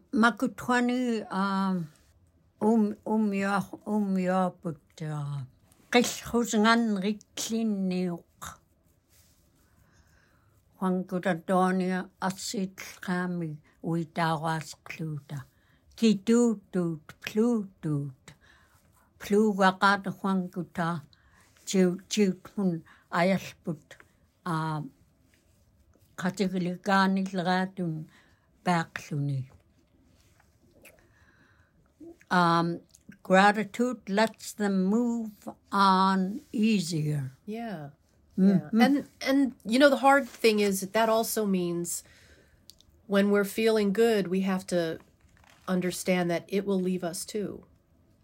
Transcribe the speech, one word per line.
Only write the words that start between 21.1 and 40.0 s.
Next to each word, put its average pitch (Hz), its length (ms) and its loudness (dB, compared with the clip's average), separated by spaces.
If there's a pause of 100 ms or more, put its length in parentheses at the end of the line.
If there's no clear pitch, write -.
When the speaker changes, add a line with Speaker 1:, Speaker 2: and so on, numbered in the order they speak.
Speaker 1:
chiu-, 185 340 2 (100)
chiutmun 185 720 0 (300)
ayalput, 180 840 -2 (500)
uh, 160 360 -4 (1400)
katigilikanilratun 185 1900 -2 (600)
paqluni. 143 800 -2 (2750)
Um, 170 480 2 (440)
gratitude 208 840 2
lets 208 460 -2
them 196 320 0
move 233 460 -2 (400)
on 190 720 2 (100)
easier. 156 840 -2 (120)
Speaker 2:
Yeah. 208 440 -10 (500)
Speaker 1:
Mm-hmm. 190 400 4
Speaker 2:
Yeah. 240 60 8
And, 277 220 0 (140)
and, 269 320 2 (120)
you 226 120 0
know, 285 120 8
the 262 80 4
hard 269 300 6